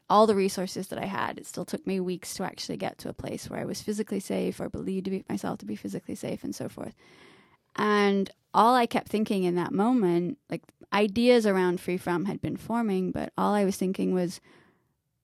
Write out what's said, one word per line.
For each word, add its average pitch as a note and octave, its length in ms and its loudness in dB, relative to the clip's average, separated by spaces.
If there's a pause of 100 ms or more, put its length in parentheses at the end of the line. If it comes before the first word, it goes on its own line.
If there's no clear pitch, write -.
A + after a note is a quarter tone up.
all G#3+ 180 8
the G#3+ 80 4
resources F#3+ 540 -2
that - 100 -6
I - 80 -4
had, - 320 -4
it - 80 -16
still - 180 -8
took - 220 -8
me F#3+ 120 0
weeks F3+ 360 -6
to G3 80 -6
actually - 340 -8
get - 220 -8
to - 100 -10
a - 40 -8
place - 360 -10
where - 100 -8
I - 60 -6
was - 160 -8
physically G#3 380 -4
safe F#3+ 400 -2
or - 100 -6
believed F#3+ 360 -4
to F#3+ 60 -2
be, F#3 160 -4
myself G3+ 320 -4
to G3+ 60 -16
be G#3 100 -6
physically G3+ 400 -8
safe - 280 -8
and - 120 -6
so - 140 -8
forth. - 240 -12 (840)
And G3+ 540 2 (240)
all A3+ 220 6
I A#3+ 100 4
kept - 240 -2
thinking G#3 340 0
in F3 120 2
that F3 160 0
moment, F#3 680 4 (120)
like, E3 140 -6 (300)
ideas A#3+ 520 6
around F3+ 340 4
Free F3+ 180 -2
From F3 280 -2
had - 160 -6
been - 160 -4
forming, G3 540 -2
but - 260 -6
all F#3+ 160 2
I G#3 100 2
was F#3+ 140 0
thinking F#3 360 0
was, F3+ 280 0 (840)